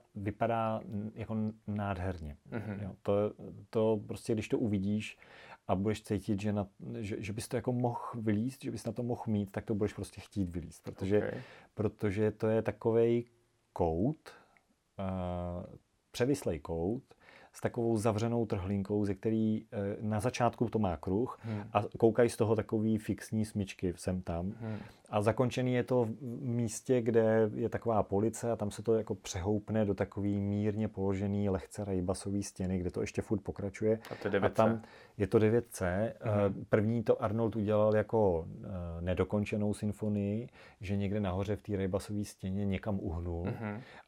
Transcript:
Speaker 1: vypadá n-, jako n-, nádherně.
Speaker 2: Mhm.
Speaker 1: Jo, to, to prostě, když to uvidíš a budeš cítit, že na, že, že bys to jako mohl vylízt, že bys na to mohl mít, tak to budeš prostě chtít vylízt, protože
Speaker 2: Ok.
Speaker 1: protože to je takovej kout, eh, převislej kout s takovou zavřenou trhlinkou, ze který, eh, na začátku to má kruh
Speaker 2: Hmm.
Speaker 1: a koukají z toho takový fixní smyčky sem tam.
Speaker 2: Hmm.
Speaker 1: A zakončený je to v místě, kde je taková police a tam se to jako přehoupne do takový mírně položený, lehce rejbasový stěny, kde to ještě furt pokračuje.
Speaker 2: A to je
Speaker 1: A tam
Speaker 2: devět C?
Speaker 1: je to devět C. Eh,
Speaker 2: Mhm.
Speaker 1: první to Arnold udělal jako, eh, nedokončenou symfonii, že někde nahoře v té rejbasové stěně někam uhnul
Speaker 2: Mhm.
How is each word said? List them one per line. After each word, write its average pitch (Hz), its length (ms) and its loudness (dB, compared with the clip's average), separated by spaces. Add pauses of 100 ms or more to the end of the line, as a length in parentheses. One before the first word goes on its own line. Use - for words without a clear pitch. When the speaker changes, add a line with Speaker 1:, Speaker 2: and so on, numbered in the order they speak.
(140)
Speaker 1:
vypadá 110 720 0
n-, 104 300 -6
jako 110 200 -6
n-, 110 180 0 (140)
nádherně. 92 680 -4 (140)
Speaker 2:
Mhm. 104 320 -6
Speaker 1:
Jo, 95 80 -6 (120)
to, 101 100 0 (580)
to 110 360 2
prostě, 110 260 -4
když 107 160 0
to 139 100 2
uvidíš 104 600 0 (500)
a 98 60 2
budeš 104 280 0
cítit, 101 380 -2
že 104 120 0
na, 101 140 0 (320)
že, 107 240 -6
že 101 100 -6
bys 107 160 -8
to - 80 -4
jako 120 160 -2
mohl 123 260 0 (160)
vylízt, 110 500 0
že 131 60 -6
bys 113 160 -8
na 117 60 -2
to 123 100 -6
mohl 120 240 -4
mít, 101 240 0
tak 104 140 -6
to 113 100 -2
budeš 101 180 0
prostě - 280 -10
chtít 92 300 -4
vylízt, 85 320 -8
protože 98 360 0 (100)
Speaker 2:
Ok. 107 60 -6 (400)
Speaker 1:
protože 107 560 0
to 110 180 0
je 110 140 4
takovej 117 600 2 (480)
kout, 90 440 0 (800)
eh, 90 680 -4 (440)
převislej 123 500 0
kout 90 420 -2 (500)
s - 80 -20
takovou 117 360 0
zavřenou 113 500 2
trhlinkou, 101 580 0
ze 101 100 0
který, 110 580 0
eh, 101 280 -4
na 107 200 0
začátku 120 480 2
to 113 100 0
má 92 180 2
kruh 101 460 -2
Speaker 2:
Hmm. 107 200 -4 (100)
Speaker 1:
a 107 100 4 (160)
koukají 113 320 6
z - 60 -6
toho 110 200 4
takový 110 420 2
fixní 107 460 -2
smyčky 95 520 -2
sem 92 260 -2
tam. 87 380 -4
Speaker 2:
Hmm. 110 180 -6 (340)
Speaker 1:
A 107 100 2
zakončený 127 520 2
je 123 100 2
to 123 200 4
v 120 400 -6
místě, 120 560 0
kde 110 540 6
je 120 140 -2
taková 107 340 2
police 110 500 0
a 110 40 0
tam 107 140 -4
se - 120 -10
to 113 120 4
jako 110 200 0
přehoupne 104 720 0
do 101 100 2
takový 101 460 -2
mírně 104 480 0
položený, 101 600 0
lehce 95 360 -2
rejbasový 95 580 -2
stěny, 92 360 -2
kde 90 120 -2
to 110 100 -4
ještě 107 220 -2
furt 110 180 0
pokračuje. 107 580 0 (120)
Speaker 2:
A - 40 -8
to - 220 -6
je 98 40 4
Speaker 1:
A 101 80 4
tam 110 200 4
Speaker 2:
devět 113 160 0
C? - 40 -20 (300)
Speaker 1:
je 98 80 2
to 117 120 4
devět 110 320 4
C. - 160 -2 (340)
Eh, 104 280 2
Speaker 2:
Mhm. 101 200 -4
Speaker 1:
první 110 340 4
to - 200 4
Arnold 113 340 0
udělal 107 400 4
jako, 101 500 4 (180)
eh, - 40 -10 (320)
nedokončenou 101 720 0
symfonii, 104 760 -2 (320)
že 98 160 -2
někde 101 240 0
nahoře 98 360 0
v 98 60 -12
té 104 140 -4
rejbasové 98 480 -2
stěně 101 420 -4
někam 98 340 0
uhnul 85 440 -4
Speaker 2:
Mhm. 104 360 -6 (280)